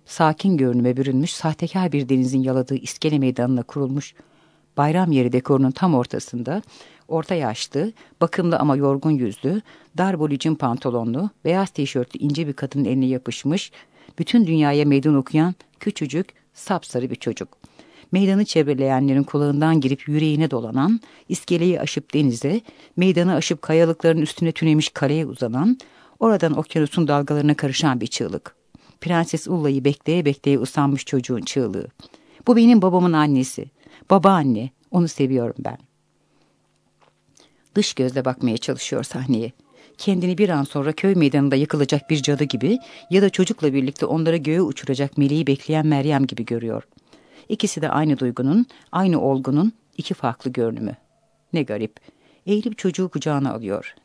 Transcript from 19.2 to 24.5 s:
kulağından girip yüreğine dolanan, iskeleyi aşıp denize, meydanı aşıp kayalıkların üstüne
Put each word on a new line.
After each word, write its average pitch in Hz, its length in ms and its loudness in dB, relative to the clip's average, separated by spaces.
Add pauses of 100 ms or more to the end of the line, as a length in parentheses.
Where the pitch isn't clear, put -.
kulağından 147 580 2
girip 135 260 -2
yüreğine 151 440 0
dolanan, 131 500 0 (280)
iskeleyi 175 520 0
aşıp - 320 -6
denize, 143 480 0 (360)
meydanı 180 360 2
aşıp 160 280 -2
kayalıkların 165 600 2
üstüne 160 300 -2